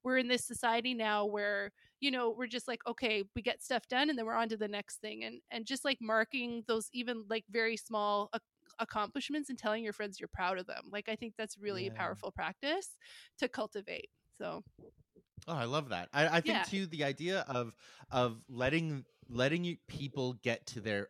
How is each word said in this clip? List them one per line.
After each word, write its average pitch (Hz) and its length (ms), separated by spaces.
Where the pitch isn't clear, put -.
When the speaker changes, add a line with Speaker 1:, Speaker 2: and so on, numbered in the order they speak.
Speaker 1:
we're 254 140
in 247 100
this 247 180
society 240 480
now 214 320
where, 202 460
you 277 100
know, 247 200
we're 233 160
just 233 200
like, 226 200
"Okay, 220 360
we 233 60
get 214 220
stuff - 240
done 269 220
and 277 100
then 220 80
we're 226 80
on 226 140
to 220 80
the 208 100
next 202 340
thing." 214 220
And, 226 180
and 226 140
just, 262 200
like, 262 160
marking 233 680
those 226 260
even, 233 360
like, 226 200
very 226 280
small 208 580
ac-, 220 60
accomplishments 240 720
and 254 100
telling 220 240
your 208 100
friends 208 260
you're - 100
proud 185 300
of 185 80
them. - 240
Like, 208 180
I 220 60
think 220 220
that's 220 200
really 202 300
a - 40
Speaker 2:
Yeah. - 20
Speaker 1:
powerful 190 380
practice 277 640
to 262 100
cultivate. 202 600
So 190 260
Speaker 2:
Oh, 170 80
I 120 100
love 139 240
that. 87 240
I, 156 240
I 170 40
think 190 220
Speaker 1:
Yeah. - 0
Speaker 2:
too, 190 240
the 156 160
idea 151 380
of, 123 340
of 123 380
letting, 139 580
letting 139 380
you, 175 120
people 135 480
get 117 320
to - 140
their 101 280